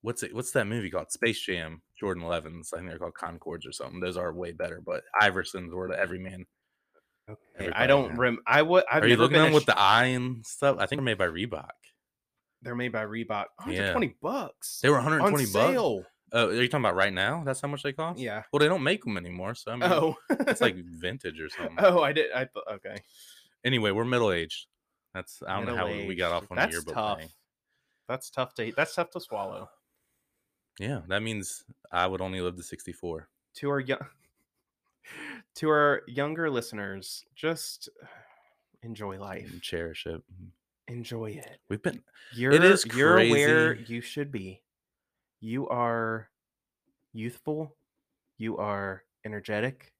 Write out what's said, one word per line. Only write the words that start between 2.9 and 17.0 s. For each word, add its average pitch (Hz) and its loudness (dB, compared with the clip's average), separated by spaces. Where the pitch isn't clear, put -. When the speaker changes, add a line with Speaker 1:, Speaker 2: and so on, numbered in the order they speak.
Speaker 1:
they're 82 -12
called 85 -10
Concords 82 -10
or 64 -14
something. 76 -10
Those 90 -4
are 90 -4
way 87 -8
better, 82 -6
but - -6
Iverson's 92 2
were 92 -6
the 90 -4
everyman. 92 -6
Speaker 2:
Okay, 110 -16
Speaker 1:
Everybody 95 0
Speaker 2:
I - 4
don't 135 6
Speaker 1:
had. - -6
Speaker 2:
rem-, 120 2
I 139 6
would, 165 6
I've 147 4
Speaker 1:
Are 107 6
you 120 10
Speaker 2:
never 113 6
Speaker 1:
looking 135 4
Speaker 2:
been 160 8
Speaker 1:
at - 8
Speaker 2:
a - 8
Speaker 1:
them 156 6
with 151 8
Speaker 2:
sh- - 2
Speaker 1:
the 110 4
eye 104 8
and 127 -2
stuff? - 2
I 98 2
think 139 -2
they're 135 -2
made 110 2
by 95 2
Reebok. 80 -4
Speaker 2:
They're 120 -8
made 123 -2
by 110 -2
Reebok. 107 -4
Speaker 1:
Yeah. - -16
Speaker 2:
Hundred 92 -2
twenty 170 -2
bucks. - -8
Speaker 1:
They 127 6
were 143 6
a - 0
hundred 151 2
twenty 156 2
Speaker 2:
On 98 -4
Speaker 1:
bucks? - -
Speaker 2:
sale. 131 2
Speaker 1:
Uh, 117 4
are 82 0
you 123 2
talking 131 0
about 92 4
right 98 4